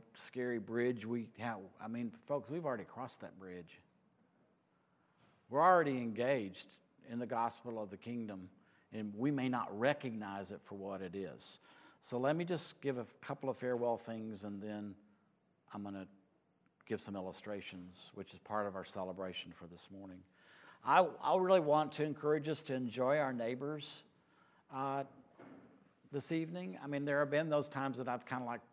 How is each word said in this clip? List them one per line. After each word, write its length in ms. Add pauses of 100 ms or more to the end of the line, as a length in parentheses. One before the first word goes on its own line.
(200)
scary 400
bridge 460
we 320
have. 220 (220)
I 60
mean, 240 (160)
folks, 220
we've 160
already 200
crossed 360
that 180
bridge. 400 (1700)
We're 120
already 360
engaged 760 (340)
in 100
the 80
gospel 540
of 100
the 60
kingdom, 520 (420)
and 240
we 140
may 180
not 300
recognize 760
it 120
for 120
what 260
it 140
is. 440 (440)
So 140
let 180
me 80
just 380
give 160
a 80 (160)
couple 280
of 80
farewell 400
things, 460
and 180
then 340 (800)
I'm 100
gonna 240 (800)
give 120
some 160
illustrations, 1000
which 180
is 60
part 260
of 100
our 100
celebration 720
for 120
this 240
morning. 260 (680)
I, 220 (160)
I 160
really 220
want 340
to 100
encourage 460
us 140
to 100
enjoy 440
our 160
neighbors, 680 (720)
uh, 300 (1080)
this 200
evening. 520
I 40
mean, 180
there 140
have 100
been 200
those 200
times 280
that 100
I've 180
kinda, 200
like, 160 (120)